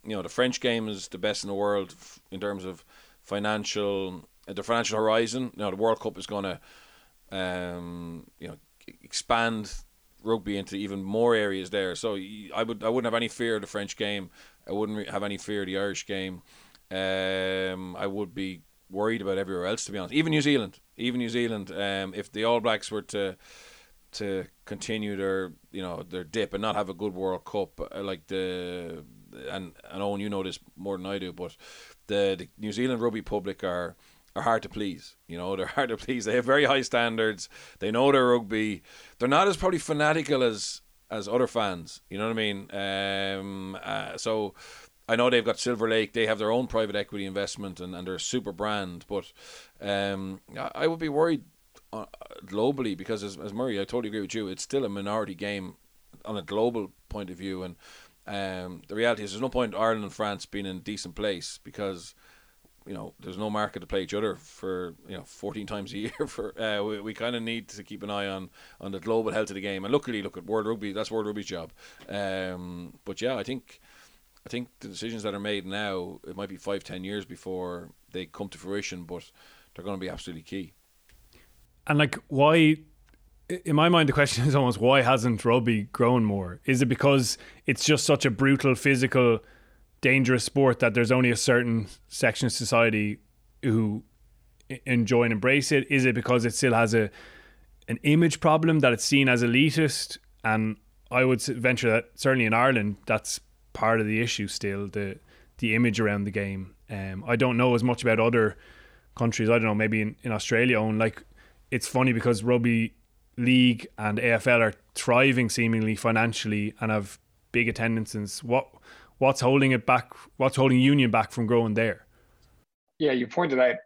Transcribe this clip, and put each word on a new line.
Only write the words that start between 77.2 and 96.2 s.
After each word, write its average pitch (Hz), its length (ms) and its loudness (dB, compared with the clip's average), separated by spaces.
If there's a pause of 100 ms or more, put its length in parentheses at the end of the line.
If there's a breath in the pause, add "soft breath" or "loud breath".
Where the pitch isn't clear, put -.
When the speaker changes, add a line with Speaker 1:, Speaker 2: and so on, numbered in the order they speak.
Speaker 1:
before 90 640 -10 (220)
they 90 140 -8
come 98 220 -12
to - 100 -16
fruition, 95 460 -8
but 85 260 -14 (440 soft breath)
they're 90 100 -16
gonna 98 140 -6
be 92 100 -6
absolutely 85 340 -10
key. 92 300 -10 (1120 soft breath)
Speaker 2:
And, 147 120 2
like, 147 180 2 (120)
why, 156 500 6 (720)
i-, 180 160 -6
in 151 100 2
my 165 140 6
mind, 160 180 6
the 135 60 0
question 135 300 2
<laughs> - 20 4
is 139 80 4
almost, 123 240 4
why 127 240 6
hasn't 120 420 2
rugby 117 480 4
grown 120 320 4
more? 98 400 -2
Is 131 180 2
it 135 40 4
because 135 520 4 (280 loud breath)
it's 135 180 -2
just 151 200 4
such 143 200 4
a 135 60 4
brutal, 135 440 4
physical, 127 640 4 (600 soft breath)
dangerous 127 440 4
sport 135 340 4
that 117 160 4
there's 117 180 4
only 127 180 4
a 113 60 2
certain 120 500 2 (220)
section 127 380 0
of 113 60 0
society 110 640 2 (440)
who 110 400 2 (680)
e-, 131 160 -10
enjoy 120 380 4
and 113 80 2
embrace 131 400 2
it? 135 180 2
Is 131 160 4
it 120 80 4
because 120 320 2